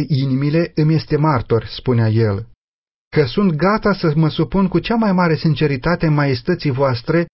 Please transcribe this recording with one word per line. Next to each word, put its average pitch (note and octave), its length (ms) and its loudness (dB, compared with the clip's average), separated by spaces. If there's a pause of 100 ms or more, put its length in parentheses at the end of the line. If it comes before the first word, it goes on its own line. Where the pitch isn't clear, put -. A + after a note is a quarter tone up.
inimile C#3+ 680 0
îmi D#3 200 2
este D3 220 -2
martor”, C3+ 480 0
spunea A#2+ 440 -2
el, G#2+ 400 0 (600)
„că D3+ 160 2
sunt F#3+ 280 0
gata G3+ 400 0
să E3+ 240 -2
mă D#3+ 120 2
supun F#3 400 0
cu F3+ 100 0
cea A3 160 -2
mai A3 180 0
mare F3 240 2
sinceritate D#3 720 0
maestății D3 640 0
voastre, C#3 640 0